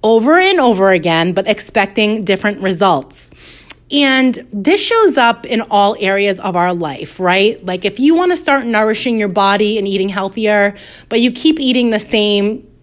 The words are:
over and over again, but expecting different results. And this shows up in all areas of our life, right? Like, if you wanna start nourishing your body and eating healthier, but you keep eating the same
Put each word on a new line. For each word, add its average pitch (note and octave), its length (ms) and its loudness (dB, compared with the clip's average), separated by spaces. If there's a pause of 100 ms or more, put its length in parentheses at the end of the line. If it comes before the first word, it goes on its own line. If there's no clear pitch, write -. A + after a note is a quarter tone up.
over A3+ 340 4
and F#4 220 2
over G3 320 4
again, E3+ 400 0
but F#3+ 160 -2
expecting G#3+ 760 -2
different G3+ 360 -2
results. F#3 720 -2 (600)
And C4 580 0
this D4 340 0
shows A4 300 2
up A#3 300 0
in A#3+ 160 -2 (100)
all G3+ 300 2
areas G3 360 0
of F#3+ 200 -4
our F3 160 0
life, D#3 440 -8
right? F#3+ 480 0
Like, F#3 200 -6
if G3 120 -4
you C#4+ 160 4
wanna F4 220 2
start C#4 300 -2
nourishing A3+ 520 0
your G#3 120 -2
body G3+ 480 0
and G3 100 -4
eating G3 220 -2
healthier, G3+ 680 -2 (320)
but A#3 140 0
you B3 100 2
keep D#4 300 0
eating B3 280 0
the G#3+ 100 0
same G#3 680 0 (160)